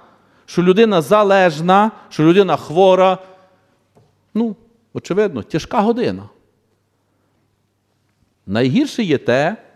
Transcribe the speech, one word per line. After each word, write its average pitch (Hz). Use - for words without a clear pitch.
що -
людина 185
залежна, 190
що -
людина 175
хвора, 185
ну, 220
очевидно, 175
тяжка -
година. 180
Найгірше 135
є 151
те, 147